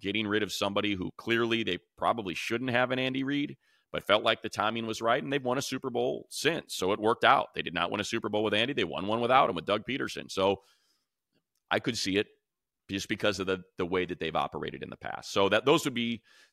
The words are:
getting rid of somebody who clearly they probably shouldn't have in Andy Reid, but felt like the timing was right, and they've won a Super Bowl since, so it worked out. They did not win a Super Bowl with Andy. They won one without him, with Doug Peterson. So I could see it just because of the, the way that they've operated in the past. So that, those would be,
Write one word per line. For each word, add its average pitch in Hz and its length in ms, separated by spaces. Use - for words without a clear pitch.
getting 104 260
rid 104 160
of 92 80
somebody 101 440
who 92 220
clearly 117 460
they 92 160
probably 95 360
shouldn't 120 380
have 123 200
in 127 80
Andy 131 240
Reid, 143 320
but 80 160
felt 110 160
like 113 180
the 107 80
timing 113 380
was 110 140
right, 117 200
and 135 100
they've 139 140
won 123 120
a 139 40
Super 131 280
Bowl 123 400
since, - 460
so 92 160
it 107 80
worked 110 240
out. 123 300
They - 80
did 78 120
not 87 180
win 104 100
a - 40
Super 110 240
Bowl 107 140
with 104 100
Andy. 120 200
They 123 100
won 82 240
one 113 140
without 131 280
him, 92 60
with 117 100
Doug 104 200
Peterson. 123 440
So 95 320
I 101 100
could 117 180
see 98 200
it 107 100
just 98 180
because 104 320
of 92 80
the, 95 140
the 92 80
way 90 200
that 82 140
they've 80 160
operated 76 480
in - 60
the - 80
past. - 340
So 98 180
that, 107 160
those 156 200
would 139 80
be, 117 280